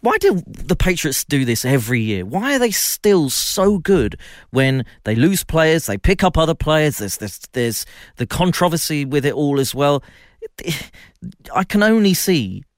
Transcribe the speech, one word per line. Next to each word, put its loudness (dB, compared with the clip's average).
why 2
do 2
the -4
Patriots 0
do 0
this -2
every 0
year? -4
Why -2
are 2
they 2
still 2
so 0
good 0
when 0
they -2
lose 2
players, 2
they -4
pick 2
up 2
other 2
players? 0
There's, -8
there's, -12
there's -4
the -6
controversy 0
with -2
it 0
all 0
as -2
well. 0
I 0
can 2
only 4
see -2